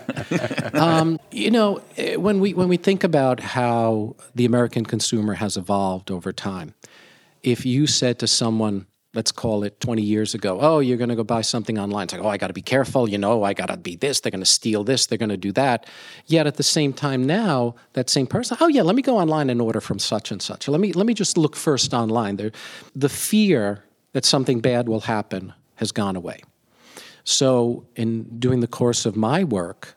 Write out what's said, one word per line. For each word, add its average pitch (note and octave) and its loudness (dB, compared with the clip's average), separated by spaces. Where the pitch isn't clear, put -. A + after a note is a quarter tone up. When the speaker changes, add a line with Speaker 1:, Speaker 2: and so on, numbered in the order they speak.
Speaker 1:
<laughs> D3 -2
Speaker 2:
Um, D#3+ 2
you G#3 -2
know, G#3+ 2
eh, - -4
when G3 2
we, F#3+ 2
when F3+ 2
we F3+ 4
think F#3+ 0
about C3+ 2
how A#2 0
the B2 2
American A#2 2
consumer G#2+ 0
has G2+ -4
evolved F#2+ -2
over F2+ -6
time, F2+ -8
if B2 0
you C3+ 2
said B2 0
to A#2 0
someone, A2 0
let's A2 -2
call G#2+ -2
it - -10
twenty A2+ -2
years G#2+ 0
ago, F#2+ -4
"Oh, D#3 4
you're B2 2
gonna A#2+ -2
go A2+ -2
buy A#2 -2
something A2 -4
online." G2+ -4
It's E2+ -8
like, F2+ -10
"Oh, G#2+ 0
I G2+ 0
gotta F#2 -6
be F2 -12
careful, B2+ 0
you G2+ -2
know, G2+ 2
I G2 0
gotta F#2 -6
be F2 -10
this, C#3 -2
they're A#2 -4
gonna F#2+ -6
steal G#2+ 0
this, B2+ 0
they're A#2 -2
gonna G#2 -2
do G2 -4
that." B2+ 0
Yet D#3 4
at C#3+ -2
the D3 0
same D3 2
time C3+ -2
now, D3 0
that B2+ -2
same C3+ 2
person, A#3+ -4
"Oh E4+ 6
yeah, C#4 6
let F3 4
me C4+ 2
go B3+ 2
online D#3 2
and A#2+ 2
order A2 0
from - -4
such - -4
and G2 -8
such. - -8
Let D3 2
me, G3+ 2
let F#3 2
me A#3 2
just - 0
look D3+ 2
first C3+ 0
online." A2 0
There, G#2 -6
the C3+ 2
fear C3+ 2
that C3+ 0
something C3 2
bad B2 2
will A2 0
happen G2 -4
has G#2+ -4
gone G2 -2
away. E2+ -10
So B2 2
in A2+ -4
doing B2 2
the A#2 0
course - 0
of G#2 -2
my B2+ 2
work, F#2+ -4